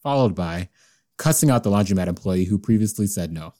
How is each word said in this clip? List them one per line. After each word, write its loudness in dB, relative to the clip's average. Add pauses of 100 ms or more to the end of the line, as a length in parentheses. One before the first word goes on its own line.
followed 2
by -6 (480)
cussing 2
out 4
the 0
laundromat 2
employee -2
who 0
previously 0
said -6
no. -12